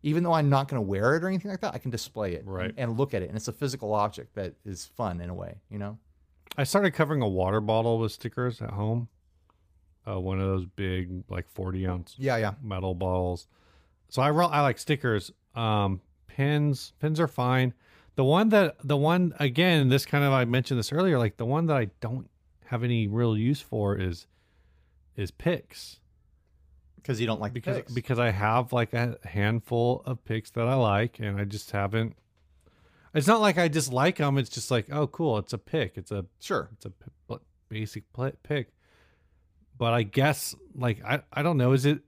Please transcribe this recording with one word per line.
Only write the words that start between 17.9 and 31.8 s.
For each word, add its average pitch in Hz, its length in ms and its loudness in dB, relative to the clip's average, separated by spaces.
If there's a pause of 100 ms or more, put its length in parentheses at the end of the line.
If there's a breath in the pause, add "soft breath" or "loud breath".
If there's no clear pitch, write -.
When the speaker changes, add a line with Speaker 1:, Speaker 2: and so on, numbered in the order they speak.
Speaker 2:
The 135 80 2
one 180 260 4
that, 202 340 4
the 143 140 0
one, 165 420 2
again, 147 500 4
this 135 180 4
kind 143 160 2
of, 139 100 4
I 127 120 4
mentioned 123 340 0
this 107 120 -4
earlier, 160 280 2
like, 113 180 0
the 117 80 -4
one 156 220 0
that 151 100 2
I 110 220 0
don't 120 280 -8 (380)
have 120 180 -4
any 117 240 2
real 110 300 2
use 123 240 0
for 104 340 -2
is, 92 300 -4 (880)
is 98 140 -6
picks. - 680 -6 (1040)
Speaker 1:
'Cause 117 160 -2
you 117 80 2
don't 110 140 -2
like 123 120 -4
the 120 60 -6
Speaker 2:
Because, 190 180 -4
Speaker 1:
picks. - 160 -10
Speaker 2:
because 120 260 -2
I 120 120 2
have, 110 420 2
like, 120 200 0
a 117 300 -2
handful 117 840 0
of 127 180 -6
picks 110 260 -6
that 117 160 -2
I 127 80 2
like, 110 440 2
and 101 200 -4
I 104 60 -2
just 101 260 -8
haven't, 104 440 -2 (960 soft breath)